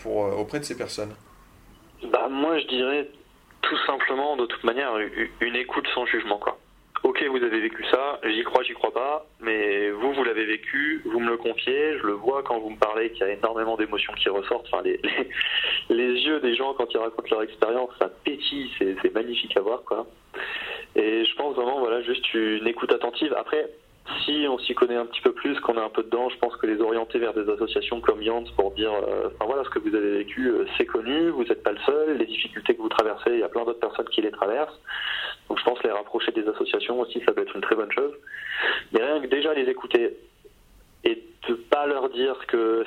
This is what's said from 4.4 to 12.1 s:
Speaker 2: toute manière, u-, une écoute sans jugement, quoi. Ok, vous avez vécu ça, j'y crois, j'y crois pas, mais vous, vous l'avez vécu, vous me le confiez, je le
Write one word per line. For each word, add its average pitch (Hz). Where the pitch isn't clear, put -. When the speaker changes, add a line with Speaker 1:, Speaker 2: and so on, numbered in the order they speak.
Speaker 2:
toute -
manière, 120
u-, 107
une 117
écoute -
sans -
jugement, 107
quoi. -
Ok, -
vous 127
avez 113
vécu 113
ça, 135
j'y 110
crois, 127
j'y 123
crois 110
pas, 139
mais 104
vous, 120
vous 135
l'avez 110
vécu, 143
vous 113
me 117
le 117
confiez, 135
je 107
le 104